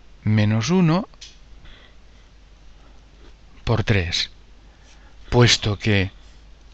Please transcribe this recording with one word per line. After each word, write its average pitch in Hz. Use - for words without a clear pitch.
menos 110
uno 180
por -
tres, 90
puesto 113
que, 98